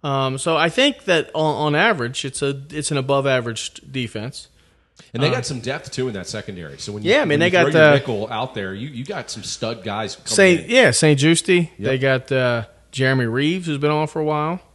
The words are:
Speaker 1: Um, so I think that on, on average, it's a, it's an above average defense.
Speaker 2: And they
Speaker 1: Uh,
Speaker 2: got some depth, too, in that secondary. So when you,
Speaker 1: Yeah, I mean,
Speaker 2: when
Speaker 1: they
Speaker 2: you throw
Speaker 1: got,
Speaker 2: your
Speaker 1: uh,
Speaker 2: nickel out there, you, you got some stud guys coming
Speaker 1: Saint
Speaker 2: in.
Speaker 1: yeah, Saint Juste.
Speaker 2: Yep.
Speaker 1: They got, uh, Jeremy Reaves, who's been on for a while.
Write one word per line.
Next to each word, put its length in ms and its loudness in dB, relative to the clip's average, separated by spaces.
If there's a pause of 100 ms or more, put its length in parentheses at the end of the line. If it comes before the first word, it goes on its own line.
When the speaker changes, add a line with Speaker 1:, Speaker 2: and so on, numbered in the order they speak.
Speaker 1:
Um, 360 -2
so 180 -2
I 120 2
think 360 0
that 300 0
on, 200 0
on 200 0
average, 500 0
it's 180 -8
a, 180 -4 (100)
it's 200 -6
an 60 -2
above 300 0
average 480 -2 (180)
defense. 560 -8 (680)
Speaker 2:
And 80 -2
they 60 2
Speaker 1:
Uh, 40 0
Speaker 2:
got 140 -4
some 140 -6
depth, 320 -8
too, 160 -4
in 60 -8
that 120 -8
secondary. 520 -12
So 140 -12
when 120 -10
you, 80 0
Speaker 1:
Yeah, 60 4
I 60 0
mean, 140 2
Speaker 2:
when 20 2
Speaker 1:
they 60 4
Speaker 2:
you 40 2 (140)
throw 80 0
Speaker 1:
got, 20 -4
Speaker 2:
your 100 8
Speaker 1:
uh, 100 8
Speaker 2:
nickel 360 0
out 240 -6
there, 200 -6
you, 140 -10
you 160 -10
got 260 -10
some 140 -12
stud 400 -8
guys 320 -6
coming 100 -18
Speaker 1:
Saint 360 4
Speaker 2:
in. 80 -10
Speaker 1:
yeah, 200 6
Saint 300 4
Juste. 280 4
Speaker 2:
Yep. 300 2
Speaker 1:
They 200 -2
got, 340 0
uh, 320 0 (260)
Jeremy 360 0
Reaves, 400 -2
who's 120 -4
been 120 0
on 180 0
for 120 -6
a 40 -2
while. 360 -2 (140)